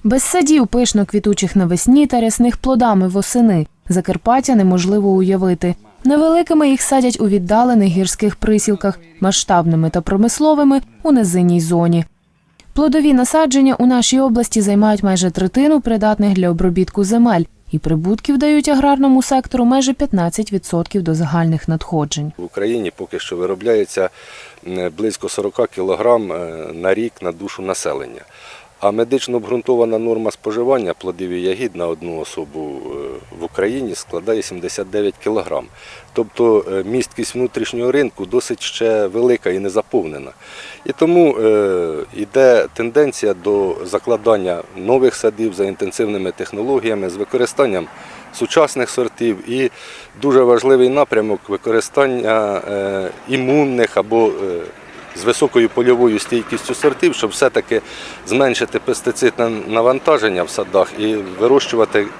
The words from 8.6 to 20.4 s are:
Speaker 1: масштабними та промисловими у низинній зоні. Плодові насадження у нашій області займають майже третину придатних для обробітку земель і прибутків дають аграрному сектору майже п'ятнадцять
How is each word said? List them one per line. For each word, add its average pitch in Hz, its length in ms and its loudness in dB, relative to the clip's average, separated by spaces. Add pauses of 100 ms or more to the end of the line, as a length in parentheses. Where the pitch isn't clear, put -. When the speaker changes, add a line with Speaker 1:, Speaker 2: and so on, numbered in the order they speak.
Speaker 1:
масштабними 170 680 2
та 170 120 -2
промисловими 269 800 2 (220)
у 311 80 2
низинній 175 500 2
зоні. 170 440 2 (680)
Плодові 294 400 4
насадження 269 600 4
у 247 100 0
нашій 254 340 2
області 233 420 2
займають 208 420 2
майже 185 280 0
третину 262 500 2
придатних 208 520 0
для 185 160 2
обробітку 180 540 0
земель 220 400 2 (280)
і 156 80 -2
прибутків 185 580 0
дають 294 300 2
аграрному 269 560 4
сектору 254 420 0
майже 262 280 2
п'ятнадцять 202 600 -2